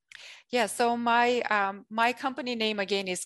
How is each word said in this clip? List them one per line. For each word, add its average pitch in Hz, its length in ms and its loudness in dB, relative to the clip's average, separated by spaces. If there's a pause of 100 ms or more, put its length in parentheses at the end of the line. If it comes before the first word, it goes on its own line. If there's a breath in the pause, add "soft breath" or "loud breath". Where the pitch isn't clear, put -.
(500 loud breath)
Yeah, 240 160 2
so 240 320 0
my, 240 440 2
um, 202 480 -2
my 226 240 2
company 254 420 -4
name 220 240 0
again 196 280 0
is 180 180 -4